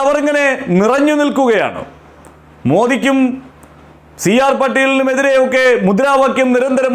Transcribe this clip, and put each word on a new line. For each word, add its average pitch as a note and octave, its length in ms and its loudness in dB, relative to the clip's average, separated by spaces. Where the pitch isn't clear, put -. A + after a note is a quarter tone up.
അവരിങ്ങനെ D4 420 0
നിറഞ്ഞു C#4 400 2
നിൽക്കുകയാണ്. A3 640 -2
മോദിക്കും B3 460 0
സി F#3+ 100 2
ആർ C#4 160 2
പട്ടേലിനുമെതിരെയൊക്കെ C4 1040 0
മുദ്രാവാക്യം C4 720 0
നിരന്തരം C4 380 0